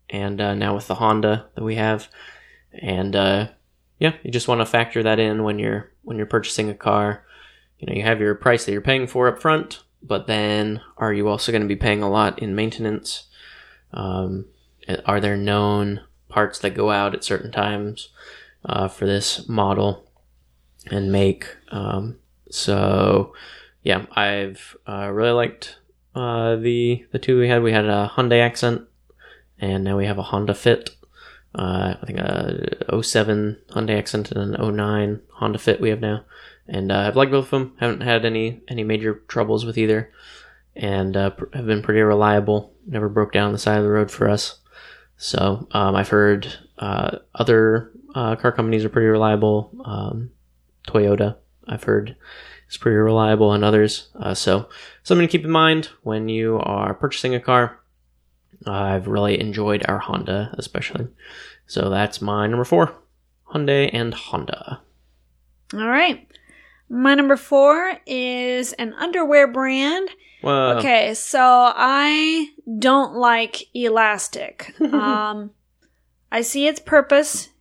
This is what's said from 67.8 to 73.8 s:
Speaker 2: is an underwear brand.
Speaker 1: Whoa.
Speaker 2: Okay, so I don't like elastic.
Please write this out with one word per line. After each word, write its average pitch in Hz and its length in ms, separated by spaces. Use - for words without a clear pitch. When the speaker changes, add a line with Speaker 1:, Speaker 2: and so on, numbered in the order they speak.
Speaker 2:
is 247 680
an 226 200
underwear 302 540
brand. 269 600
Speaker 1:
Whoa. 139 360
Speaker 2:
Okay, 233 380
so - 260
I 285 1080
don't 262 360
like 233 600
elastic. 220 1040